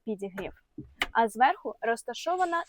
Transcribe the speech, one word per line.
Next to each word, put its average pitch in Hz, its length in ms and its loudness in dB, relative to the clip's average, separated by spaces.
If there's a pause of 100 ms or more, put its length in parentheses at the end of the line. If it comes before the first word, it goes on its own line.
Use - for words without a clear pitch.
підігрів. 190 460 -6 (640)
А 226 140 4
зверху 254 540 2
розташована 339 880 0